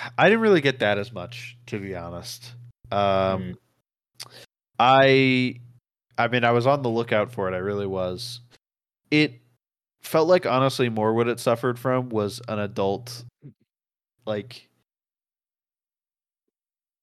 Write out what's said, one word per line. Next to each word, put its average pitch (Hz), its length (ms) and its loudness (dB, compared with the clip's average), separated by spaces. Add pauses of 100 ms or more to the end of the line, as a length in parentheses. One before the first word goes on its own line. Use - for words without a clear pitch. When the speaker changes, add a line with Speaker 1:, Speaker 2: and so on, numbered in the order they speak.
(180)
Speaker 1:
I 147 120 6
didn't 226 120 4
really 202 200 6
get 131 180 0
that 104 180 2
as 104 160 -8
much, - 440 -14 (100)
to 110 120 -8
be 98 160 -10
honest. 87 560 -14 (400)
Um, 101 80 0
Speaker 2:
Mm. 95 560 0 (1200)
Speaker 1:
I, 131 840 4 (560)
I 117 100 0
mean, 120 160 0
I 117 80 4
was 120 160 2
on 139 140 2
the 123 80 -2
lookout 113 420 0
for 101 180 -4
it. 92 60 -4
I 90 40 -4
really 101 280 -4
was. 92 540 -8 (680)
It 151 300 0 (640)
felt 160 260 0
like, 180 180 4
honestly, 127 440 2
more 110 240 0
what 117 160 2
it 117 100 -4
suffered 123 400 -2
from 127 300 -2
was 104 400 -4
an 107 100 -6
adult, 101 640 -6 (1040)
like, 107 420 -10 (2250)